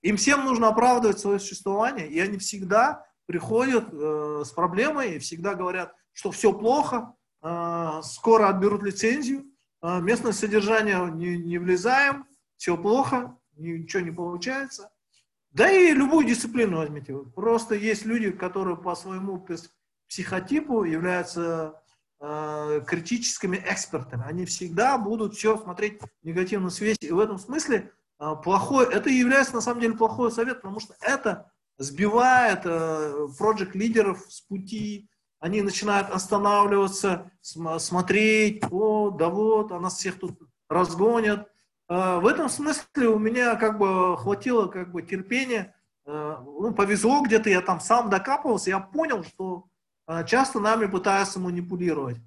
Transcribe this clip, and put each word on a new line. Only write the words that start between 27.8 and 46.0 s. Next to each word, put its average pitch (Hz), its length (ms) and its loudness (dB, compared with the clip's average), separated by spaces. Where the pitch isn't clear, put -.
э, 151 240 -4
плохой, 196 420 4
это 208 240 0
и 269 40 4
является 254 420 4
на 226 60 -2
самом 240 200 -2
деле 226 120 2
плохой 226 380 0
совет, 233 300 -2
потому 196 200 -10
что - 200 -18
это 254 500 -2
сбивает, 208 880 4
э, 156 600 -2
проект-лидеров 208 920 0
с - 120 -20
пути. 208 680 -8
Они 196 220 -2
начинают 196 500 0
останавливаться, 196 1200 2
см-, 160 380 -8
смотреть, 208 880 2
о, 208 420 2
да 165 180 0
вот, 214 420 2
а 175 80 -8
нас 180 160 -4
всех 185 240 -6
тут - 180 -10
разгонят. 202 800 2
Э, 180 300 0
в 185 80 4
этом 302 220 2
смысле 285 580 -2
у 220 120 4
меня 233 360 2
как 214 220 0
бы 185 400 2
хватило 202 500 0
как 180 240 -10
бы 170 120 -8
терпения, 202 720 -4